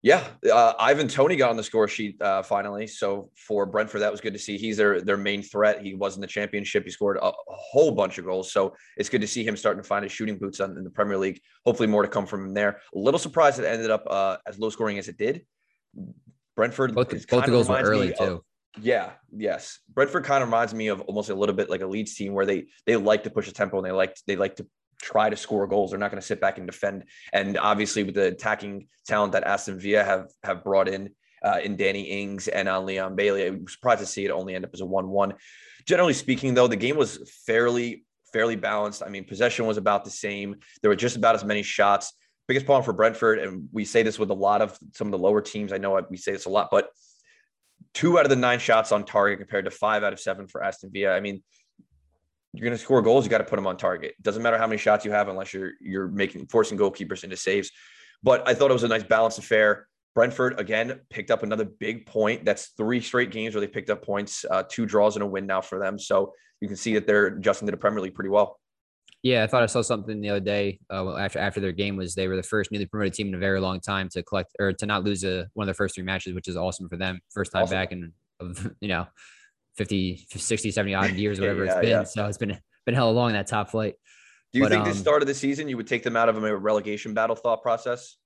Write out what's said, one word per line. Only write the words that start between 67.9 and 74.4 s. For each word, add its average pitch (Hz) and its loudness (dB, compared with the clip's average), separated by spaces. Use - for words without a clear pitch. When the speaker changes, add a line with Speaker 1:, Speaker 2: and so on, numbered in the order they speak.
Speaker 1:
League 92 -6
pretty 98 -6
well. 101 4
Speaker 2:
Yeah, 123 4
I - 0
thought 127 4
I 117 6
saw 117 0
something 107 -4
the 104 -4
other 101 0
day, 101 -2
uh, 95 -4
well, 92 -4
after, 98 -4
after 98 -2
their 95 -2
game 98 -2
was 90 -6
they 95 -2
were 95 -2
the 92 -4
first 104 -2
newly 104 -4
promoted 101 -2
team 101 -4
in 95 -4
a 90 -6
very 95 0
long 92 -2
time 95 -4
to 90 -6
collect 92 -6